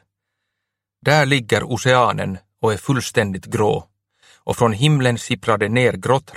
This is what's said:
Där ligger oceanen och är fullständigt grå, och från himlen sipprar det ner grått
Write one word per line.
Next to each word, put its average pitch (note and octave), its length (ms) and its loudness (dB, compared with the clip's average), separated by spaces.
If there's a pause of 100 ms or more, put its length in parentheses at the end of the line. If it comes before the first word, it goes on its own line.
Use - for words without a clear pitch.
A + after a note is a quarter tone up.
(1000)
Där D3 240 2
ligger A#2+ 380 0
oceanen A2 760 0 (220)
och A2 140 0
är G2 40 -2
fullständigt G#2 680 -4
grå, G#2+ 440 -2 (600)
och - 80 -4
från A2+ 160 2
himlen B2+ 440 2
sipprar A2 400 -4
det G#2 120 -2
ner A#2 240 2
grått A#2 440 -2